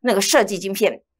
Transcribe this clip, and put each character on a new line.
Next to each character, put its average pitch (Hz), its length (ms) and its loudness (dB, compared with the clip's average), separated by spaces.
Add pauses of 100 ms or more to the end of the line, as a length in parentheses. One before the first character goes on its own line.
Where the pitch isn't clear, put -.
那 240 140 0
个 240 40 2
设 247 240 2
计 196 160 -2
晶 190 140 -6
片， 190 300 -2 (180)